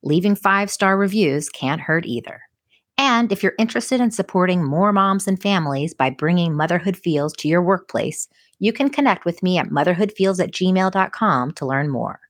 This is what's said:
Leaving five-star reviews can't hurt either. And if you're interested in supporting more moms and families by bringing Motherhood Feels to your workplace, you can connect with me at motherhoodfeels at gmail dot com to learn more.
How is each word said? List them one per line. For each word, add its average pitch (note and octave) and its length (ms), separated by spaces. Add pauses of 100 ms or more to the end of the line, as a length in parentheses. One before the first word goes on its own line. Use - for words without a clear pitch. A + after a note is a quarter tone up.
Leaving F3+ 340
five-star G3 600
reviews F#3 500
can't C#3 320
hurt E3 280
either. - 340 (560)
And A#3+ 340
if G3 120
you're - 160
interested A#3 420
in A#3+ 80
supporting F3+ 540
more E3 280
moms G3 360
and F#3+ 120
families D#3 540
by C3 160
bringing E3 460
Motherhood E3+ 420
Feels D3+ 360
to - 140
your E3+ 140
workplace, F3+ 640 (300)
you G#3+ 160
can C#4 160
connect C#4 360
with E3+ 180
me F3+ 160
at - 100
motherhoodfeels F3+ 760
at E3+ 80
gmail F#3 400
dot F#3+ 200
com D3 400
to D3 160
learn C#3 220
more. A#2 300 (100)